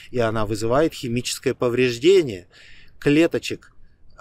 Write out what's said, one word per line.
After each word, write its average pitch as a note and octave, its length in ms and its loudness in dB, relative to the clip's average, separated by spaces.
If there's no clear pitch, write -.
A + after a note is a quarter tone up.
и - 80 -6
она A2 300 0
вызывает A2+ 480 0
химическое A#2+ 580 -4
повреждение B2 920 0
клеточек, D3 760 0